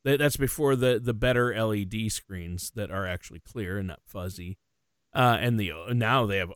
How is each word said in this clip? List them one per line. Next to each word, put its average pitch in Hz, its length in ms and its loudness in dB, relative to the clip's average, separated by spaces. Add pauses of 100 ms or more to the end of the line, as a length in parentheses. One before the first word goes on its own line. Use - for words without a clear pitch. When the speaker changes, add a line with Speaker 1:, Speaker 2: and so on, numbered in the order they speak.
Speaker 1:
Yeah. 135 80 2
Speaker 2:
th-, 143 60 4
that's 147 180 2
before 139 400 2
the, 123 260 4
the 120 120 0
better 123 380 2
L 110 220 0
E 101 100 0
D 110 240 -4
screens 90 680 -6
that 104 160 -6
are 95 160 -4
actually 90 340 -8
clear 101 380 -6
and 95 100 -4
not - 160 -10
fuzzy. 90 540 -10 (560)
Uh, 120 260 4
and 120 200 2
the, 87 120 -2 (200)
now 120 340 4
they 98 120 0
have 90 180 -2